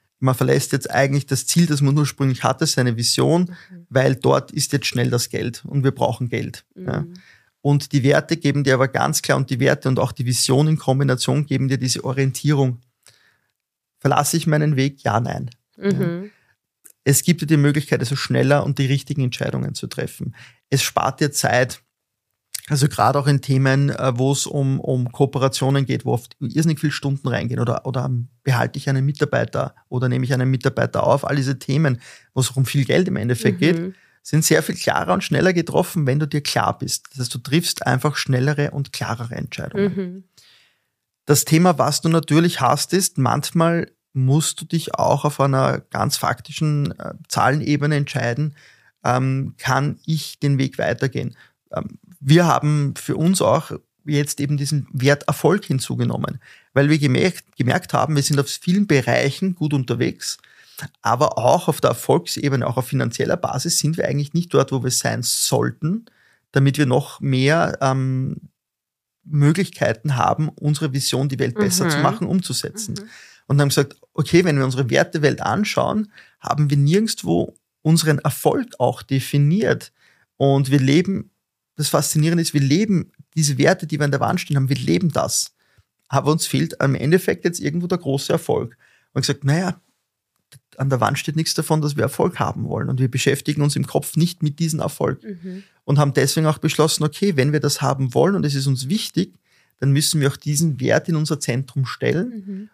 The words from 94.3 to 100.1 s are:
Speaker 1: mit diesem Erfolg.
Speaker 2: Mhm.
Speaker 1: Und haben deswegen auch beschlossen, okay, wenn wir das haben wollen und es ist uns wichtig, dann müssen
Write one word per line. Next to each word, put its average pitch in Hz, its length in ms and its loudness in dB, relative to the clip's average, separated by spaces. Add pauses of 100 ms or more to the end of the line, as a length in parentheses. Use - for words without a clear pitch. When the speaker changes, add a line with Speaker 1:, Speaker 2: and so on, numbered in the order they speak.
Speaker 1:
mit 147 160 -4
diesem 160 200 -2
Erfolg. - 440 -4
Speaker 2:
Mhm. 185 400 -14 (220)
Speaker 1:
Und 143 140 2
haben 143 140 2
deswegen 160 340 2
auch 151 100 0
beschlossen, 156 460 0
okay, 165 340 -2
wenn 123 160 2
wir 151 60 0
das 143 220 -2
haben 135 320 -2
wollen 165 220 2
und 180 100 0
es 143 100 -2
ist 135 120 -2
uns 131 220 -2
wichtig, - 440 -4 (460)
dann 139 120 2
müssen 147 300 2